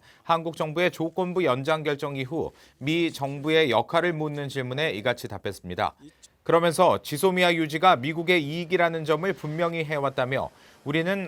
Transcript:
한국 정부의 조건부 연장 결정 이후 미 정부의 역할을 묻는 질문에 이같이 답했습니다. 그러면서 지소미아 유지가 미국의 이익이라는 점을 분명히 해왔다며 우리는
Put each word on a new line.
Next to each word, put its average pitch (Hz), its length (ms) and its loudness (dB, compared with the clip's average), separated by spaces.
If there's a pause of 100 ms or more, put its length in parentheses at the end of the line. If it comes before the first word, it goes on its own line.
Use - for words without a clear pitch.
(240)
한국 165 320 -2
정부의 165 360 0
조건부 180 520 -4
연장 147 400 0
결정 143 320 -4
이후 135 380 -6 (240)
미 160 340 0
정부의 143 580 0
역할을 165 440 2
묻는 147 340 -6
질문에 131 440 -4
이같이 107 360 -2
답했습니다. 95 640 -6 (480)
그러면서 165 600 4
지소미아 180 520 2
유지가 160 420 4
미국의 160 480 0
이익이라는 165 640 0
점을 160 260 0
분명히 165 540 -4
해왔다며 135 640 -2 (340)
우리는 170 440 -2